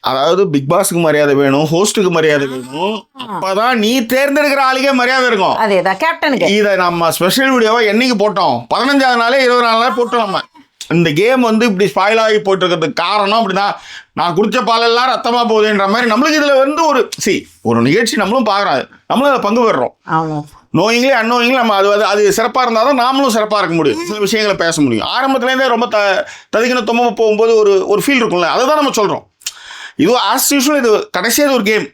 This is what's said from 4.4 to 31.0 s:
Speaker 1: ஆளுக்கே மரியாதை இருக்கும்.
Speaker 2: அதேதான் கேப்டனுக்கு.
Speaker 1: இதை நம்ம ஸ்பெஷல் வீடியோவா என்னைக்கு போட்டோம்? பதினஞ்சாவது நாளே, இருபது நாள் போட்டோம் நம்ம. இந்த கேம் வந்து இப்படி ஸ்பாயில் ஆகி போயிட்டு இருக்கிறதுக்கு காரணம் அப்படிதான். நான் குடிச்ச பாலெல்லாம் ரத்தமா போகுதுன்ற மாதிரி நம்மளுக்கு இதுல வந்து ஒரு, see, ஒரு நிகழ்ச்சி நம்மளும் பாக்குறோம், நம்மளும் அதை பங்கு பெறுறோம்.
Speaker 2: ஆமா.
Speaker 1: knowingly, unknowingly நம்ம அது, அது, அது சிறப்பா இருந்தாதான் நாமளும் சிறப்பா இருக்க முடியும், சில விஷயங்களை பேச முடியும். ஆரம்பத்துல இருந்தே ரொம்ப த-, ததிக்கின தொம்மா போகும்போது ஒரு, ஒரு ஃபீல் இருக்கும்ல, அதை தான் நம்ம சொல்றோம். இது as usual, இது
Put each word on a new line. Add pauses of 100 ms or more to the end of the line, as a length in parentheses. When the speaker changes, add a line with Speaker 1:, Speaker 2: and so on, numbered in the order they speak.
Speaker 1:
ஆளுக்கே
மரியாதை
இருக்கும்.
Speaker 2:
அதேதான்
கேப்டனுக்கு.
Speaker 1:
இதை
நம்ம
ஸ்பெஷல்
வீடியோவா
என்னைக்கு
போட்டோம்?
பதினஞ்சாவது
நாளே,
இருபது
நாள்
போட்டோம்
நம்ம. (480)
இந்த
கேம்
வந்து
இப்படி
ஸ்பாயில்
ஆகி
போயிட்டு
இருக்கிறதுக்கு
காரணம்
அப்படிதான். (400)
நான்
குடிச்ச
பாலெல்லாம்
ரத்தமா
போகுதுன்ற
மாதிரி
நம்மளுக்கு
இதுல
வந்து
ஒரு, (160)
see, (200)
ஒரு
நிகழ்ச்சி
நம்மளும்
பாக்குறோம், (180)
நம்மளும்
அதை
பங்கு
பெறுறோம். (160)
Speaker 2:
ஆமா. (320)
Speaker 1:
knowingly, (120)
unknowingly
நம்ம
அது,
அது,
அது
சிறப்பா
இருந்தாதான்
நாமளும்
சிறப்பா
இருக்க
முடியும்,
சில
விஷயங்களை
பேச
முடியும்.
ஆரம்பத்துல
இருந்தே
ரொம்ப
த-, (300)
ததிக்கின
தொம்மா
போகும்போது
ஒரு,
ஒரு
ஃபீல்
இருக்கும்ல,
அதை
தான்
நம்ம
சொல்றோம். (680)
இது
as
usual,
இது